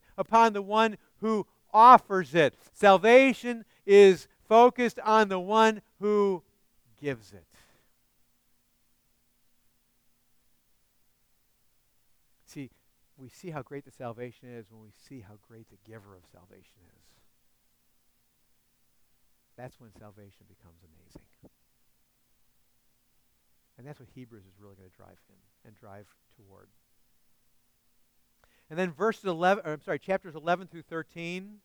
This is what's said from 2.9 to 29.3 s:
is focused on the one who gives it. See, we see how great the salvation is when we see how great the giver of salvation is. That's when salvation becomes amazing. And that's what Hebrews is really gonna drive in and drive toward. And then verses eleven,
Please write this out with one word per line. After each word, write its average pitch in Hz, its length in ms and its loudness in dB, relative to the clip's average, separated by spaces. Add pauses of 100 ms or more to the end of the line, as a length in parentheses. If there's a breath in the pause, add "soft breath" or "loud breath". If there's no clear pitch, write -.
is 196 420 6 (180)
focused 240 540 2
on 214 280 0
the 190 120 -8
one 220 400 0 (200)
who 202 420 -2 (580)
gives 117 320 -12
it. 90 140 -20 (4000)
See, 135 260 -18 (460)
we 131 140 -20
see - 200 -20
how 147 120 -14
great 139 240 -18
the 135 40 -20
salvation 123 600 -18
is 113 180 -20
when 110 120 -20
we 107 80 -20 (180)
see 135 120 -20
how 104 180 -20 (100)
great 113 220 -20
the 101 80 -20 (120)
giver 101 240 -20
of 90 160 -20
salvation 92 540 -20
is. 98 220 -20 (2500)
That's 127 240 -20
when 117 180 -20
salvation 101 480 -20
becomes 87 380 -20
amazing. 80 380 -20 (2500)
And 123 80 -20
that's 147 140 -20
what 123 100 -20
Hebrews 117 340 -20
is 95 160 -20
really 101 160 -20
gonna 95 140 -20
drive 92 280 -20 (120)
in 98 60 -20 (280)
and 113 100 -20
drive 104 320 -20 (300)
toward. 95 320 -20 (2000)
And 156 100 -16
then 180 140 -6
verses 202 320 -8
eleven, 185 420 -4